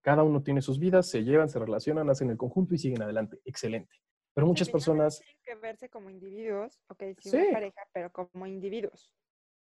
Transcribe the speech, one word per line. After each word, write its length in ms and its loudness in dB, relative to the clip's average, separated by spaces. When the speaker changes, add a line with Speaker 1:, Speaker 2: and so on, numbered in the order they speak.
Speaker 1:
Cada 220 6
uno 200 4
tiene 180 0
sus 180 -2
vidas, 280 4
se 160 0
llevan, 240 4
se 120 -4
relacionan, 500 -2
hacen 220 2
el 60 -4
conjunto 380 0
y 40 2
siguen 240 -2
adelante. 420 -4
Excelente. 480 -8
Pero 120 4
muchas 200 2
Speaker 2:
Definitivamente 40 -8
Speaker 1:
personas 480 2
Speaker 2:
tienen 240 -20
que 120 -12
verse 340 -14
como 200 -20
individuos. 680 -8
Ok, 140 -14
sí, 100 -14
una 160 2
Speaker 1:
Sí. 80 4
Speaker 2:
pareja, 280 -6
pero 180 -8
como 360 -12
individuos. 680 -8